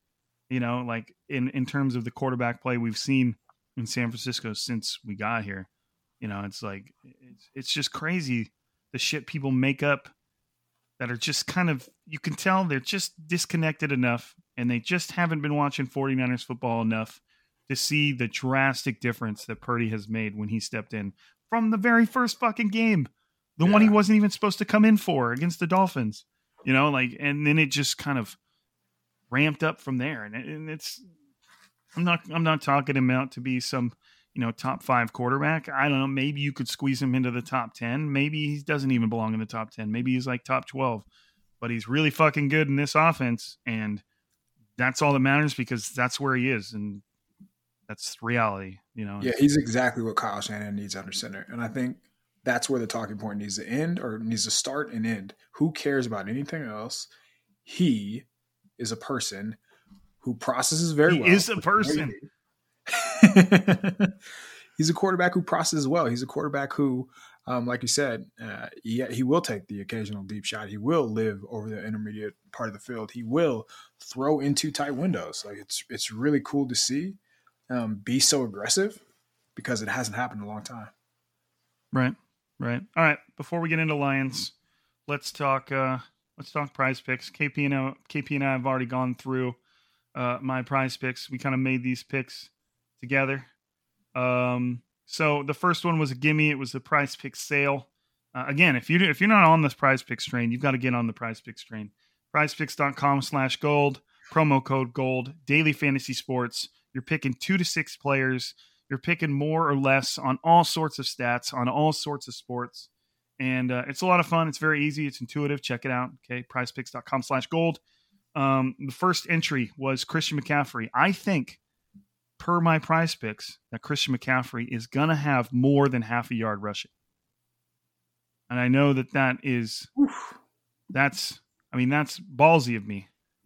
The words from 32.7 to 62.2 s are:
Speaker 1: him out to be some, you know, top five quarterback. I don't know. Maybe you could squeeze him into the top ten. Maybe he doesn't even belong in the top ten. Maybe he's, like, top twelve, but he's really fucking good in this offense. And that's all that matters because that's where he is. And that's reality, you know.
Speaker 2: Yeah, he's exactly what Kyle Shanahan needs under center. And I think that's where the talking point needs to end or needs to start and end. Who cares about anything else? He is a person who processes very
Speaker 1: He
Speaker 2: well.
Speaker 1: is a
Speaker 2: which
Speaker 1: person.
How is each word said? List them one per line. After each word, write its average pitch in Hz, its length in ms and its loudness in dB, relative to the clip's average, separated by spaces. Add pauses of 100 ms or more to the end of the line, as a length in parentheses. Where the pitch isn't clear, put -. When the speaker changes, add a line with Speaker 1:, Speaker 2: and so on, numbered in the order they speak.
Speaker 1:
him 127 160 4
out 131 220 0
to 123 80 -12
be 127 180 -2
some, 123 320 -2 (420)
you 131 80 -4
know, 117 100 0
top 131 300 -6
five 120 300 2
quarterback. 139 560 -2
I 139 220 0
don't 139 100 2
know. 135 80 0
Maybe 139 320 -2
you 143 140 -2
could 127 160 -6
squeeze 135 320 -2
him 131 140 2
into 127 160 0
the 120 100 -4
top 117 320 -4
ten. 139 400 -4
Maybe 147 420 0
he 147 60 -8
doesn't 139 300 0
even 117 180 4
belong 110 240 -2
in 110 60 -2
the 110 60 -6
top 110 260 -8
ten. 107 200 -6
Maybe 123 220 0
he's, 127 140 -2
like, 127 180 -4
top 131 220 -2
twelve, 127 360 -2 (560)
but 117 120 -4
he's 113 160 -4
really 147 240 4
fucking 151 360 4
good 151 200 2
in 139 80 0
this 143 200 0
offense. 156 680 2
And 107 380 -4 (720)
that's 127 240 0
all 147 120 4
that 135 60 4
matters 139 340 4
because 120 360 -6
that's 123 300 -2
where 135 160 0
he 127 160 2
is. 107 200 -4
And 104 300 -8 (840)
that's - 340 -10
reality, 104 560 0 (160)
you 110 120 -8
know. 101 180 -8
Speaker 2:
Yeah, 127 160 0
he's 143 180 6
exactly 120 460 0
what 110 140 -6
Kyle 104 240 -2
Shanahan 104 340 -6
needs 101 200 -8
under 95 180 -10
center. 98 360 -10
And 120 100 -10
I 117 100 -4
think 123 280 -4 (460)
that's 123 260 -2
where 127 120 0
the 113 40 -4
talking 107 320 -6
point 104 220 -8
needs 101 180 -8
to - 100 -12
end 165 320 -2
or - 200 -6
needs 113 240 -2
to - 80 -4
start 143 400 -4
and 113 160 -2
end. 101 260 -4 (200)
Who 160 180 2
cares 139 340 0
about 101 240 -6
anything 139 340 -6
else? 110 440 -10 (560)
He 113 640 0 (520)
is 113 140 -6
a 113 60 -6
person 107 580 -6 (640)
who 123 160 -6
processes 156 560 0
very 156 240 6
Speaker 1:
He 139 60 4
Speaker 2:
well. 180 100 6
Speaker 1:
is 196 180 6
a 220 60 0
Speaker 2:
which 180 80 -4
Speaker 1:
person. 156 500 2 (720)